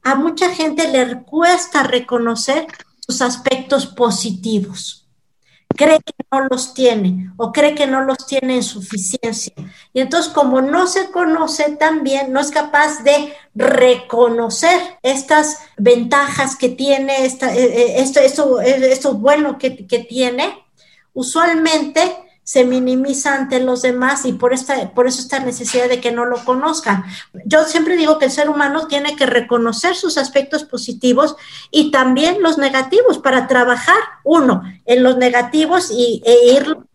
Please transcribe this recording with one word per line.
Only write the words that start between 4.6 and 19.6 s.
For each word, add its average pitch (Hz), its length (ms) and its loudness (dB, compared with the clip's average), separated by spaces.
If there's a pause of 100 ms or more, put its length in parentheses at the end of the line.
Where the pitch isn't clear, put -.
Cree 311 260 4
que - 120 -18 (180)
no 269 200 -2
los 254 240 -6
tiene 208 640 0
o 226 120 -6
cree 294 240 2
que 294 120 0
no 269 160 0
los 262 240 -4
tiene 254 300 -2
en 240 60 -2
suficiencia. 214 920 -8 (400)
Y 254 60 0
entonces, 320 300 -2
como 262 300 2
no 311 260 0
se 381 240 -4
conoce 320 680 -2
tan 311 280 0
bien, 269 260 -2
no 262 100 0
es 277 100 -4
capaz 302 540 0
de 294 280 2 (220)
reconocer 240 1200 2 (240)
estas 302 580 0 (180)
ventajas 262 760 2
que 254 120 -2
tiene, 269 560 0
esta, 254 320 -2
eh, 254 80 4
eh, 240 380 2
esto, 269 180 2
esto, 269 400 2
eh, 262 320 2
esto 262 220 0
bueno 285 420 2
que, 254 300 -6